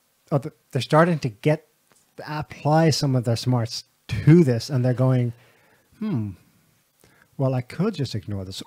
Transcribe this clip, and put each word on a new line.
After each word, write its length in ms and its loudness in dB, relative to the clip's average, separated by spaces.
Oh, 60 2
th-, 160 -6
they're 100 -4
starting 380 2
to 100 -4
get, 380 -2
apply 640 0
some 240 0
of 100 0
their 100 0
smarts 480 -4
to 340 6
this, 260 0
and 140 -2
they're 100 2
going, 400 0
"Hmm, 320 -6
well, 160 -2
I 80 -2
could 340 -6
just 200 -6
ignore 300 -8
this, 220 -14